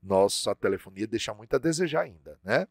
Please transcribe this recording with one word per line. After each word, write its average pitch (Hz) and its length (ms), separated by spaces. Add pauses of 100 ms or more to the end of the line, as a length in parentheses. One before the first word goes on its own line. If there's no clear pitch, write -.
Nossa 98 520
telefonia 98 520
deixa 110 260
muito 107 220
a 139 40
desejar 160 440
ainda, 82 400
né? 143 280